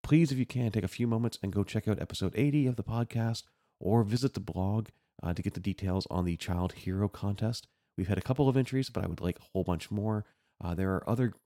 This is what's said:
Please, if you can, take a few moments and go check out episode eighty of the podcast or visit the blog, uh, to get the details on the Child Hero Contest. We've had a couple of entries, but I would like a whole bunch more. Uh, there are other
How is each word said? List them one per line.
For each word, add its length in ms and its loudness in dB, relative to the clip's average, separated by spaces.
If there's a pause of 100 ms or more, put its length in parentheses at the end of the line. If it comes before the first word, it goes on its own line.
Please, 300 4
if 60 0
you 80 2
can, 260 0
take 120 0
a 40 -2
few 180 -2
moments 360 0
and 100 -2
go 120 2
check 220 -2
out 140 0
episode 340 -4
eighty 320 2
of 100 0
the 60 -6
podcast 600 -2 (360)
or 260 4
visit 280 2
the 80 -4
blog, 480 -2 (340)
uh, 120 0
to 80 -4
get 100 -2
the 80 -6
details 500 0
on 140 0
the 140 0
Child 340 0
Hero 360 -2
Contest. 580 -4 (320)
We've 100 -2
had 80 2
a 60 0
couple 260 2
of 80 2
entries, 320 0
but 160 -4
I 20 -2
would 140 -4
like 180 -2
a 140 -20
whole 120 0
bunch 260 -2
more. 340 -2 (400)
Uh, 100 -2
there 200 0
are 140 -2
other 260 0 (120)